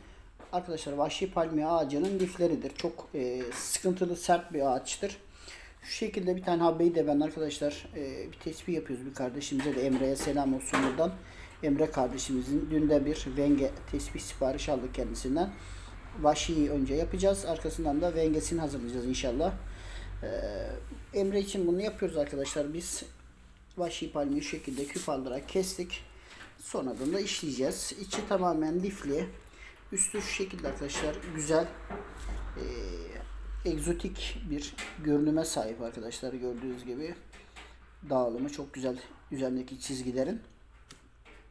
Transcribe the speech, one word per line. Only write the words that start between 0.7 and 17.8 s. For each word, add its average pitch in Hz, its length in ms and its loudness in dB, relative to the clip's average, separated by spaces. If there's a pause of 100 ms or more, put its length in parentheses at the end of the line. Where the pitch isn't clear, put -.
vahşi 160 380 0
palmiye 160 360 2
ağacının 165 520 4
lifleridir. 170 560 2
Çok, - 380 -4
e, 127 280 0 (120)
sıkıntılı, 180 640 0
sert 170 380 4
bir 139 220 4
ağaçtır. - 420 -4 (640)
Şu - 100 -10
şekilde 185 440 0
bir 185 80 -6
tane 170 200 4
habbeyi 170 320 6
de 151 120 4
ben 147 120 6
arkadaşlar, 151 760 0
e, 139 360 -6
bir - 80 -16
tespih - 340 -4
yapıyoruz 131 320 -2
bir 139 80 -8
kardeşimize 139 640 0
de. 131 100 2
Emre'ye 131 300 4
selam 139 380 2
olsun 131 260 0 (100)
buradan. 165 220 2 (520)
Emre 151 280 4
kardeşimizin 131 800 0
dün 151 180 6
de 143 160 8
bir 147 220 0 (100)
venge 139 340 6 (200)
tespih - 280 -4
sipariş - 500 0
aldık 127 260 0
kendisinden. 131 540 0 (720)
Vahşiyi 151 480 6
önce 135 240 2
yapacağız. 190 520 4
Arkasından 160 560 0